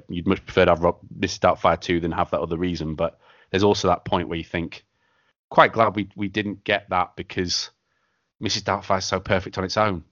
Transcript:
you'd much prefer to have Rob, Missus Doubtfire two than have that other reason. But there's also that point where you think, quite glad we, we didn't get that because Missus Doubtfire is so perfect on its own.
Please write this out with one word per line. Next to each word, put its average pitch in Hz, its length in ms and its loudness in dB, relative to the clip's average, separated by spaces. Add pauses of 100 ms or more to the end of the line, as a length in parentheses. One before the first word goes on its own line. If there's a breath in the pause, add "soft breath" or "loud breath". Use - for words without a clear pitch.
you'd 87 180 -6
much 95 180 0
prefer 92 200 4
to 87 60 6
have 82 120 2
Rob, 85 140 2 (180)
Missus 98 240 -4
Doubtfire 85 400 2
two 87 200 0
than 82 120 -2
have 87 200 -2
that 73 100 -2
other 82 160 -4
reason. 82 380 -4
But 82 240 -4 (320 soft breath)
there's 95 120 2
also 101 240 4
that 85 180 2
point 90 240 0
where 85 80 -6
you 80 60 -6
think, - 400 -6 (640)
quite 123 240 6
glad 110 220 4
we, 101 200 -4
we 101 120 -4
didn't 101 360 -4
get - 260 -2
that 90 260 -2
because - 540 -6 (720)
Missus 107 220 -4
Doubtfire 98 360 -2
is 95 60 -6
so 95 140 -2
perfect - 380 -4
on 95 60 -4
its 95 140 -4
own. 104 340 0